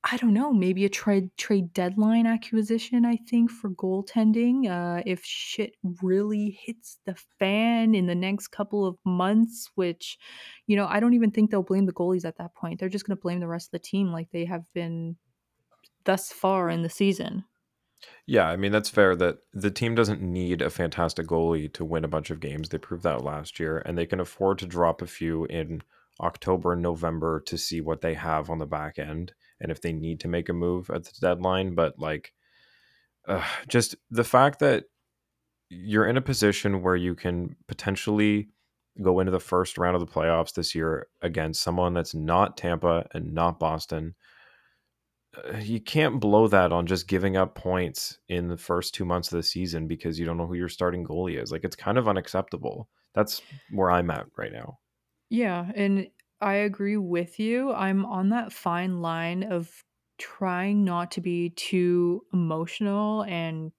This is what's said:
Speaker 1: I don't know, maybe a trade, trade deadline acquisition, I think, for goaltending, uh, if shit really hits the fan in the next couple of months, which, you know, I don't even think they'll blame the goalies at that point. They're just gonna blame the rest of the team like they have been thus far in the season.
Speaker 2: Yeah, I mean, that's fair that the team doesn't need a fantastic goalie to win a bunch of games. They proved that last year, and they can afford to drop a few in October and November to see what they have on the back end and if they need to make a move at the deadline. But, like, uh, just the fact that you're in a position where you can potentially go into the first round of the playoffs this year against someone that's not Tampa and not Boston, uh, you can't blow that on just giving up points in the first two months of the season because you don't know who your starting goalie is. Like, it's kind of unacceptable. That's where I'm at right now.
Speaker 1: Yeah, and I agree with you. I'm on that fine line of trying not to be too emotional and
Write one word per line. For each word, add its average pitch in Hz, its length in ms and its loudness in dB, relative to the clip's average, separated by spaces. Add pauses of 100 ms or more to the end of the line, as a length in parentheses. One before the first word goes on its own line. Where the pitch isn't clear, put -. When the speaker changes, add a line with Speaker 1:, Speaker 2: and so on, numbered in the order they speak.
Speaker 1:
I - 140 -2
don't 233 160 4
know, 277 180 4
maybe 190 320 4
a 196 60 4
trade, 196 480 0
trade 185 360 0
deadline 214 520 4
acquisition, 226 800 0
I 233 120 2
think, 233 340 2
for 220 180 -8
goaltending, 220 1000 2
uh, 175 380 -2
if 180 180 -2
shit - 520 -6 (260)
really 208 640 0
hits - 400 -14
the 190 100 -6 (220)
fan 220 560 4
in 185 140 4
the 175 80 0
next 190 320 -2
couple 202 360 -2
of 185 220 -2
months, 202 680 2
which, 175 420 -2 (480)
you 208 100 2
know, 202 120 2
I 202 120 0
don't 240 140 4
even 226 160 6
think 214 220 4
they'll 202 100 2
blame 190 240 2
the 180 80 0
goalies 180 320 0
at 165 140 -8
that 175 160 -12
point. 170 240 -8
They're 190 100 -4
just 196 160 -6
gonna 196 140 -4
blame 180 220 -4
the 170 60 -4
rest 170 200 -6
of - 60 -16
the 175 60 -6
team 196 320 -2
like 165 200 -8
they 170 140 -4
have 170 180 -6 (100)
been 165 440 -6 (920)
thus 190 240 0
far 190 400 0
in 170 100 -2
the 165 80 -2
season. 190 540 0 (840)
Speaker 2:
Yeah, 107 220 4
I 85 100 2
mean, 98 140 0
that's 107 180 2
fair 95 260 6
that 87 220 2 (160)
the 101 180 0
team 117 220 -2
doesn't 107 280 2
need 87 420 -2
a 80 80 0
fantastic 85 560 -2
goalie 82 460 0
to 82 120 -6
win 78 180 -2
a 76 60 -4
bunch 76 220 -4
of 78 80 -8
games. 76 300 -8
They - 100 -6
proved 85 240 -10
that 65 200 -2
last 76 360 -8
year, 80 260 -4
and 85 120 -6
they 85 100 0
can 92 120 -2
afford 95 400 0
to 95 60 -8
drop 85 360 0
a 87 60 -8
few 82 380 -4
in 80 360 -6 (380)
October 87 540 0
and 87 80 0
November 82 600 -2
to - 160 -8
see 82 220 -6
what 78 220 -4
they 82 140 0
have 78 340 -2
on 82 80 -4
the 78 80 -4
back 76 320 -6
end 78 360 -8 (280)
and 82 100 -6
if 78 100 -8
they 85 120 -4
need 80 280 -6
to 85 60 -8
make 87 220 -2
a 90 40 -2
move 87 360 -2
at - 160 -4
the - 60 -20 (100)
deadline. 92 540 0
But, 80 240 0
like, 78 340 -6 (920)
uh, 92 160 -2 (240)
just - 280 2 (140)
the 120 140 0
fact 135 360 4
that 135 260 4 (840)
you're 95 380 2
in 120 100 4
a 127 40 2
position 104 600 2
where 90 140 4
you 90 200 0
can 87 400 -4 (120)
potentially 104 840 0 (520)
go 92 180 4
into 92 120 2
the 90 80 0
first 90 380 0
round 90 180 2
of 90 40 2
the 85 120 -4
playoffs 82 420 0
this - 220 -4
year 80 320 -2 (140)
against 80 400 -2
someone 87 320 0
that's 85 220 -2
not 85 420 2
Tampa 85 560 0
and 82 200 -6
not 85 260 0
Boston, 80 560 -4 (1200)
uh, - 220 -10
you 107 220 -4
can't 139 400 0
blow 107 280 8
that 92 240 6
on 87 160 2
just 90 200 0
giving 95 300 2
up 95 160 2
points - 640 -4 (100)
in 87 200 -2
the 87 100 -4
first - 360 -2
two 98 120 -4
months 87 260 -2
of 87 60 -2
the 82 60 -2
season 82 440 -4
because 80 320 -4
you 85 60 -2
don't 85 120 -2
know 85 100 -2
who 90 80 -6
your 87 140 -4
starting 90 360 -2
goalie 87 360 -4
is. - 100 -8
Like, 80 120 -6
it's 92 120 -6
kind 107 220 0
of 120 100 2
unacceptable. 95 800 -4 (260)
That's 107 280 0 (300)
where 95 200 4
I'm 87 180 4
at 65 160 -4 (120)
right - 140 -8
now. - 280 -14 (500)
Speaker 1:
Yeah, 190 460 0
and 196 320 2 (320)
I 196 160 0
agree 202 420 0
with 175 420 -2
you. 240 340 0
I'm 190 320 2
on 196 240 0
that 226 240 -2
fine 180 480 -2
line 170 420 -4
of 175 400 -6 (340)
trying 196 680 -2
not 175 260 -2
to 180 100 -6
be 175 300 -2
too 175 720 2 (100)
emotional 202 880 -2
and 165 560 -6